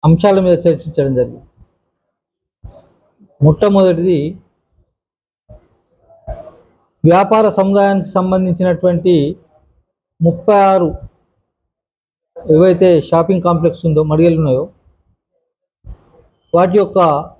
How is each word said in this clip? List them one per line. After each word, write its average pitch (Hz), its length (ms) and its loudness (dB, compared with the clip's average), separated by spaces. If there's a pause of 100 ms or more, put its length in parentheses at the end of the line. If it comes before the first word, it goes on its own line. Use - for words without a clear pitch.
అంశాల 196 340 2
మీద 180 180 2 (100)
చర్చించడం 147 480 -2
జరిగింది. 120 280 -4 (2000)
మొట్టమొదటిది, 175 1000 0 (2750)
వ్యాపార 196 440 2
సముదాయానికి 196 580 0
సంబంధించినటువంటి 180 1300 -2 (840)
ముప్పై 170 340 0
ఆరు 190 400 2 (1600)
ఏవైతే 175 500 4
షాపింగ్ 165 400 -2
కాంప్లెక్స్ 170 440 -2
ఉందో, 156 180 0
మడిగలు 160 340 0
ఉన్నాయో, 151 320 -2 (1900)
వాటి 180 220 2
యొక్క 170 500 0 (120)